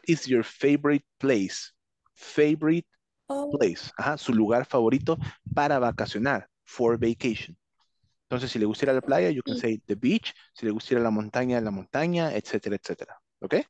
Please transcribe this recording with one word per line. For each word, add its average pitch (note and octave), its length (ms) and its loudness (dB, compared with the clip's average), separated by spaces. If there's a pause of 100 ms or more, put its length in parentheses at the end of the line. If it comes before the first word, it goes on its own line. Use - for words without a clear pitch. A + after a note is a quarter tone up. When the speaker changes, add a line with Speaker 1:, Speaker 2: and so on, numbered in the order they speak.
Speaker 1:
is E3 200 2
your A#2+ 180 4
favorite C#3+ 640 2 (120)
place? A2 540 0 (420)
Favorite D#3 760 2 (460)
Speaker 2:
Oh. C#4+ 160 -4
Speaker 1:
place. - 480 0
Ajá, C#3 200 -2
su - 160 -2
lugar A2+ 320 2
favorito C3+ 520 0 (380)
para D3 240 2
vacacionar, A#2 720 -2 (220)
for A#2 280 2
vacation. A#2 580 -2 (680)
Entonces, B2 260 -6
si A#2+ 80 -2
le G#2+ 60 2
gusta G#2+ 200 -2
ir C3+ 60 4
a - 20 4
la C3 80 2
playa, D3+ 300 2
you C3 120 -4
can B2 120 -4
Speaker 2:
Sí. A#2+ 80 -4
Speaker 1:
say A2+ 240 -2
the G#2 80 -2
beach. D3 380 0 (200)
Si - 120 -8
le G#2+ 60 0
gusta A2 240 -4
ir A#2+ 40 4
a A#2 40 2
la A2+ 80 0
montaña, A#2 500 0
la G#2+ 100 -4
montaña, D#3 640 -2
etcétera, G#2 420 -4
etcétera. - 440 -12 (200)
¿Ok? D#3+ 140 -2 (140)